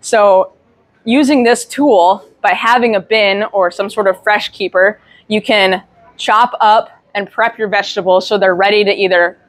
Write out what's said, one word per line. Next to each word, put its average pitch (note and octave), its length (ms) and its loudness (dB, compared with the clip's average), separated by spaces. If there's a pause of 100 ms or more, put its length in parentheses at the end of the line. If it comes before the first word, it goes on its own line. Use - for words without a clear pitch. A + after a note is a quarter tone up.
So G3 500 2 (520)
using C4 400 2
this A#3+ 220 0
tool, A#3 580 0 (180)
by F#3 120 0
having A#3 420 0
a G3 40 -2
bin G3+ 520 -2
or F3+ 200 0
some G3 180 -8
sort G3+ 180 -4
of F#3 160 -2
fresh G#3 260 -2
keeper, F#3+ 500 -2 (280)
you G#3+ 140 -2
can F#3+ 400 0 (360)
chop A3 440 0
up A3 280 2 (260)
and G3+ 160 -6
prep A3+ 260 -4
your A3 100 -4
vegetables F#3+ 600 -2
so G#3+ 100 -2
they're F#3+ 180 2
ready G3+ 280 2
to G3+ 80 0
either F#3 460 0 (120)